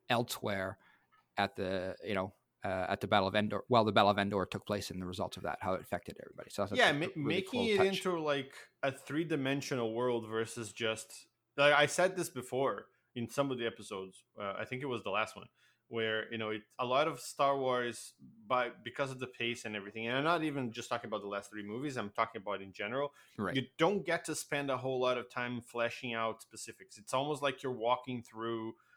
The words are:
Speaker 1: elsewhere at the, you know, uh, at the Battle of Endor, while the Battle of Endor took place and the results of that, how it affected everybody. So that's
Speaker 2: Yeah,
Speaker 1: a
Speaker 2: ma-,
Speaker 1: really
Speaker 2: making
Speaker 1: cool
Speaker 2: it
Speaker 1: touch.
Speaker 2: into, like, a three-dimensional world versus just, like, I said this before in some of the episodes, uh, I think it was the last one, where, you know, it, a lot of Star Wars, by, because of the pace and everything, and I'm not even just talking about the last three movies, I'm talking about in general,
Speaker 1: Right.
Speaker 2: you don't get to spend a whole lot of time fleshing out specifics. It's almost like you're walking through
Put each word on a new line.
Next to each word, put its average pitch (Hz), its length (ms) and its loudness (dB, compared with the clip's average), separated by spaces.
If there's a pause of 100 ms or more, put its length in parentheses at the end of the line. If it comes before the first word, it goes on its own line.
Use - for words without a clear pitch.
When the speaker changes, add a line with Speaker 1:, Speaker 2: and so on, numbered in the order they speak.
Speaker 1:
elsewhere 104 680 0 (600)
at 101 180 2
the, 95 480 -2
you 104 100 -2
know, 95 200 -2 (300)
uh, 92 240 0
at 98 120 0
the 101 80 -4
Battle 98 200 6
of 95 80 -2
Endor, 104 320 0
while 117 160 8
the 107 80 2
Battle 101 180 8
of 101 80 4
Endor 98 280 2
took - 200 -8
place 101 240 -2
and 90 120 -6
the 90 40 -4
results 90 320 -4
of - 60 -14
that, 82 180 -2
how 92 120 0
it 87 80 -4
affected - 400 -6
everybody. - 280 -14
So 101 160 -2
that's 101 60 -4
Speaker 2:
Yeah, 185 180 6
Speaker 1:
a - 20 4
Speaker 2:
ma-, 151 160 0 (140)
Speaker 1:
really 165 200 2
Speaker 2:
making 233 240 -2
Speaker 1:
cool - 20 0
Speaker 2:
it 202 120 4
Speaker 1:
touch. - 20 8
Speaker 2:
into, 185 360 2
like, 143 360 -2 (280)
a 139 100 2
three-dimensional 139 1000 0
world 117 360 0
versus 110 440 -4
just, - 540 -4 (300)
like, 143 180 8
I 147 120 8
said 180 300 2
this 170 140 -4
before 123 560 -2 (280)
in 117 140 -4
some 139 220 0
of 120 80 -2
the 117 80 -2
episodes, 95 580 -8 (160)
uh, 98 180 -4
I 110 60 -4
think 131 180 -8
it 147 40 -6
was 117 160 -4
the 101 80 -4
last 107 260 0
one, 98 120 -16 (400)
where, 110 440 -2
you 113 60 -4
know, 110 120 -2
it, 107 120 -4 (160)
a 127 80 -2
lot 139 220 4
of 139 120 -6
Star 139 380 2
Wars, 123 560 0 (320)
by, 123 240 2 (120)
because 135 280 -4
of 127 80 -8
the 131 80 -6
pace 120 400 -4
and 107 100 -4
everything, 104 320 -6
and 127 80 2
I'm 139 80 2
not 165 200 2
even 135 280 -2
just - 160 -10
talking 117 200 -4
about 104 120 -2
the 101 80 -8
last 101 220 -6
three 107 120 -10
movies, 123 360 -6
I'm 101 120 -4
talking 113 300 -2
about 98 220 -4
in 98 100 -14
general, 127 400 -4 (240)
Speaker 1:
Right. 92 220 0
Speaker 2:
you 120 80 -2 (100)
don't 180 300 4
get 165 200 0
to 156 80 -2
spend 143 360 -2
a 127 80 2
whole 131 200 -2
lot 127 200 4
of 117 120 -8
time 123 300 -4
fleshing 117 540 -2
out 113 260 0
specifics. - 560 -16
It's - 160 -12
almost 139 300 0
like 139 200 0
you're 131 100 -2
walking 120 500 0
through 113 540 -6 (200)